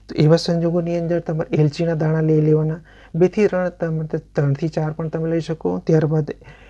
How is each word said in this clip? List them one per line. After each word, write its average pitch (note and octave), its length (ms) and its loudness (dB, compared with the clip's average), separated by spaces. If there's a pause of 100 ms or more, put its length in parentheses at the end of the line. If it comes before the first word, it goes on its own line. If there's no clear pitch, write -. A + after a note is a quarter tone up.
તો - 120 -16
એવા D#3 220 4
સંજોગોની E3+ 600 -2
અંદર E3+ 240 -2
તમારે E3 360 -4
એલચીના E3 380 0
દાણા D#3 260 0
લઈ D#3 200 2
લેવાના, D#3 400 2 (340)
બે F3+ 140 4
થી G#3 180 2
ત્રણ, F#3 240 0
તમે D#3+ 340 -4 (240)
ત્રણ C#3+ 260 0
થી D#3+ 140 -4
ચાર D#3 240 -2
પણ D#3+ 160 -6
તમે D#3+ 220 -4
લઈ E3 100 0
શકો. E3 380 -4
ત્યારબાદ D#3+ 500 2 (420)